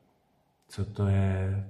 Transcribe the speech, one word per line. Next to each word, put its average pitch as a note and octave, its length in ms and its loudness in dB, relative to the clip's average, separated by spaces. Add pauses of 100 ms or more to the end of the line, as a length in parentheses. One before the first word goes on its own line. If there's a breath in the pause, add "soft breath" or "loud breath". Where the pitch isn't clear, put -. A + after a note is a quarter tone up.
(680)
Co G2+ 160 -4
to G2+ 220 -2
je G2 640 2